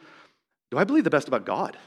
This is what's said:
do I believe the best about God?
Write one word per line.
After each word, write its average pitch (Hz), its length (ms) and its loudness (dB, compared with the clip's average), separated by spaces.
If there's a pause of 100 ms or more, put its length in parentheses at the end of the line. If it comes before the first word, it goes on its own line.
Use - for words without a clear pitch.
(720)
do 123 60 -4
I 160 80 4
believe 277 180 2
the 165 60 2
best 147 180 2
about 113 180 -2
God? 101 420 -4